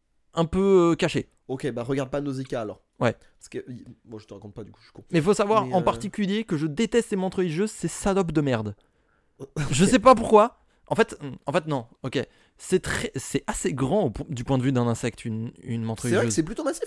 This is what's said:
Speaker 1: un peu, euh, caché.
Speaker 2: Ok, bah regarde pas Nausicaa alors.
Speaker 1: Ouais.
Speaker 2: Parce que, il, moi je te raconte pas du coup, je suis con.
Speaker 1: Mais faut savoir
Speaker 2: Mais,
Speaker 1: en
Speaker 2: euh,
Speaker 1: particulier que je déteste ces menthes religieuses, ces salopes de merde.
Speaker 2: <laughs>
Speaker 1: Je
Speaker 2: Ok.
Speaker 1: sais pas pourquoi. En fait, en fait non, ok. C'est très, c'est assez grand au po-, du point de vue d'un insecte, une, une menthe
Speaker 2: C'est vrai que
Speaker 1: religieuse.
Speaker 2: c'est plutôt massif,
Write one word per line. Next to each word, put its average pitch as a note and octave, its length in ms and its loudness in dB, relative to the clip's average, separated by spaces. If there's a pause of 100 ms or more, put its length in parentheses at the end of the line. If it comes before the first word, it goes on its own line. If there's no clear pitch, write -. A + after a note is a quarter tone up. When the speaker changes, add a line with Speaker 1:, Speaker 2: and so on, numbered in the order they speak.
(320)
Speaker 1:
un E3 140 2
peu, F#3 460 6
euh, - 40 2
caché. D3 320 -2 (200)
Speaker 2:
Ok, C3 240 -4
bah A#2+ 100 -6
regarde C3+ 280 -4
pas C#3+ 120 -4
Nausicaa C3 400 -6
alors. G2+ 200 -10 (180)
Speaker 1:
Ouais. A#2+ 140 2 (240)
Speaker 2:
Parce - 120 -20
que, - 80 -10 (100)
il, B2 160 -16 (220)
moi A2 120 -14
je G#2 80 -20
te - 60 -18
raconte G2+ 220 -18
pas A2 100 -14
du G2+ 80 -20
coup, - 80 -20
je - 60 -20
suis - 80 -20
con. - 160 -20
Speaker 1:
Mais E3+ 100 2
faut F#3 140 4
savoir G#3 320 2
Speaker 2:
Mais, D#3 80 -4
Speaker 1:
en F3+ 60 4
Speaker 2:
euh, D#3+ 40 0
Speaker 1:
particulier G3+ 600 -2
que F3 120 -4
je D3 100 -2
déteste A3+ 440 0
ces G#3+ 60 -2
menthes F#3 180 -2
religieuses, F#3 360 -2
ces - 180 -6
salopes F#3+ 440 0
de D3+ 80 2
merde. A2 340 0 (640)
Speaker 2:
<laughs> C#3 320 -6
Speaker 1:
Je C#3+ 140 4
Speaker 2:
Ok. G3+ 60 6
Speaker 1:
sais B3+ 80 6
pas B3+ 160 8
pourquoi. A3+ 460 4 (260)
En - 80 -2
fait, - 240 0 (280)
en - 60 -4
fait D#3+ 140 0
non, C3+ 200 -4 (160)
ok. C3 220 -2 (320)
C'est - 240 0
très, - 360 -4
c'est - 300 -4
assez - 280 -4
grand C3 300 0
au A#2 60 0
po-, - 180 -8
du B2 160 -8
point C#3 140 0
de B2 40 -2
vue C3+ 100 2
d'un B2 140 2
insecte, A#2 380 -4
une, A2+ 260 -6 (120)
une A#2 200 -6
menthe A2+ 180 -6
Speaker 2:
C'est B2+ 80 -4
vrai A#2+ 60 0
que F#3+ 60 4
Speaker 1:
religieuse. A#3 160 0
Speaker 2:
c'est E3 80 2
plutôt G#3+ 200 -8
massif, - 220 -4